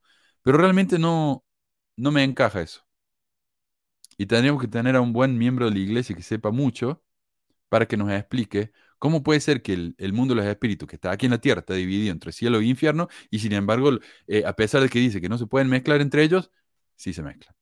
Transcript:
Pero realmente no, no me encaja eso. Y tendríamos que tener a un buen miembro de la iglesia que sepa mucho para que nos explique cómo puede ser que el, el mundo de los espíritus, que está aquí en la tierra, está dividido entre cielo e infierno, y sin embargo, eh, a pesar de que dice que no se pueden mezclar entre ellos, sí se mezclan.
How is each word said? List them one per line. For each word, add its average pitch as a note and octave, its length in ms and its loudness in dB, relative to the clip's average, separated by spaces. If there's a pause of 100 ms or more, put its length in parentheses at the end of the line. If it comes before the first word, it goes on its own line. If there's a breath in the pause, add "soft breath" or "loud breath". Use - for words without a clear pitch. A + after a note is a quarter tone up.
(420)
Pero C#3 160 4
realmente F#3 400 4
no, D#3+ 460 0 (520)
no C#3 160 0
me C#3+ 100 4
encaja B2 380 0
eso. - 240 -10 (1300)
Y G2+ 80 -4
tendríamos B2+ 360 2
que A#2+ 60 -4
tener A#2+ 280 0
a B2+ 60 4
un A#2+ 120 -2
buen B2+ 240 2
miembro A#2+ 280 0
de G#2+ 60 0
la G2 80 0
iglesia G#2+ 360 -4
que F2+ 80 -14
sepa G#2+ 280 -4
mucho C3 500 -2 (640)
para A2+ 180 2
que A2+ 100 -2
nos G2+ 160 -2
explique G#2 600 -4 (260 soft breath)
cómo D3+ 240 0
puede D3+ 180 2
ser C#3 220 0
que F#2+ 120 -4
el, F2 240 -4
el F#2+ 140 -4
mundo B2 220 0
de G#2+ 80 2
los G2+ 80 -2
espíritus, G#2 380 -4
que - 80 -18
está F2+ 160 -6
aquí G2+ 140 -2
en B2 60 2
la A2+ 80 0
tierra, A2 200 2
está F#2 140 -6
dividido F#2+ 380 -2
entre E2 200 -10
cielo A#2 280 0
e A2 60 0
infierno, D3+ 420 0 (220 loud breath)
y A2 100 -4
sin G#2 120 -4
embargo, A2 460 2 (300 loud breath)
eh, G2+ 180 0
a G2 100 -4
pesar A2 260 2
de C3 80 2
que A#2+ 100 0
dice G#2+ 200 0
que F2+ 80 -4
no A#2 100 -4
se A#2 80 -6
pueden C3+ 240 0
mezclar B2+ 300 2
entre D3 240 2
ellos, F3+ 260 0 (460)
sí - 180 -8
se E2+ 80 -10
mezclan. - 400 -16